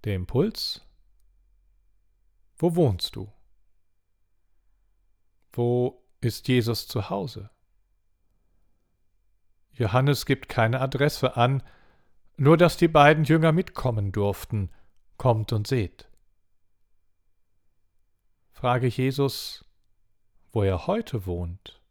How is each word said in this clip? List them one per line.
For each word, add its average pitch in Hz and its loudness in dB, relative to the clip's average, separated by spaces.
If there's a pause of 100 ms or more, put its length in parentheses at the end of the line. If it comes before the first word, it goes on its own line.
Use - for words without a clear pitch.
Der 101 -4
Impuls: - -4 (1700)
Wo 170 0
wohnst 113 0
du? 101 -12 (2250)
Wo 123 -2 (200)
ist - -6
Jesus 117 0
zu - -6
Hause? 139 -8 (2250)
Johannes 127 0
gibt - -2
keine 117 0
Adresse 135 -2
an, 131 2 (760)
nur 147 6
dass 165 4
die 170 4
beiden 156 6
Jünger 160 4
mitkommen 113 -2
durften. 101 -4 (460)
"Kommt 110 0
und 104 -2
seht." - -4 (2500)
Frage 123 -2
Jesus, 131 -2 (880)
wo 107 0
er 95 0
heute 170 -4
wohnt 87 -8